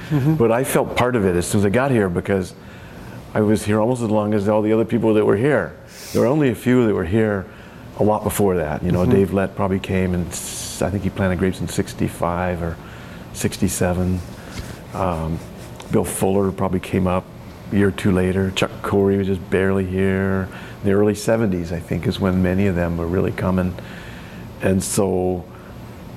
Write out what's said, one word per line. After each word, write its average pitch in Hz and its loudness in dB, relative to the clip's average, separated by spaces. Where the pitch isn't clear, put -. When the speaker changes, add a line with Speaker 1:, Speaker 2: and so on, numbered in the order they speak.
Speaker 1:
Mm-hmm. 151 2
Speaker 2:
But 117 4
I 120 2
felt 123 0
part 123 2
of 104 2
it 90 4
as 87 0
soon 110 2
as 98 4
I 104 4
got 123 2
here, 107 4
because 92 -2
I 113 2
was 107 4
here 107 2
almost 120 2
as 113 0
long 107 2
as 104 2
all 107 4
the 107 2
other 110 4
people 110 2
that 107 4
were 107 4
here. 117 0
There 110 2
were 110 6
only 143 4
a 110 2
few 123 4
that 104 4
were 92 0
here 104 2
a - 2
lot 107 4
before 98 2
that. 76 -2
You 90 0
know, 87 4
Speaker 1:
Mm-hmm. 85 4
Speaker 2:
Dave 95 4
Lett 95 0
probably 98 0
came 92 0
in, 87 -2
s-, - -10
I - 0
think 95 -2
he 95 -2
planted 92 0
grapes 95 0
in 85 -4
sixty-five 90 -2
or 82 -4
sixty-seven. 90 0
Um, 82 -2
Bill 95 2
Fuller 95 0
probably 92 -2
came 92 0
up 92 0
a - -2
year 101 6
or - 2
two 107 0
later. 92 2
Chuck - -2
Corey 98 2
was 98 0
just 95 -4
barely 95 2
here. 95 0
The 101 2
early 104 4
seventies, 101 0
I 85 -4
think, - -4
is 92 -2
when 92 2
many 92 2
of 92 2
them 85 0
were 85 -2
really 95 0
coming. 92 0
And 95 2
so 92 0